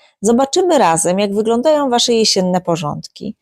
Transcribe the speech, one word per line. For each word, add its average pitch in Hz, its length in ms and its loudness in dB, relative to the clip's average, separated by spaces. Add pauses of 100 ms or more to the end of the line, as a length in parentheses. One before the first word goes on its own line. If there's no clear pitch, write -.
(200)
Zobaczymy 269 580 2
razem, 180 400 2
jak 202 160 -2
wyglądają 247 560 0
wasze 240 220 0
jesienne 190 480 0
porządki, 160 800 -8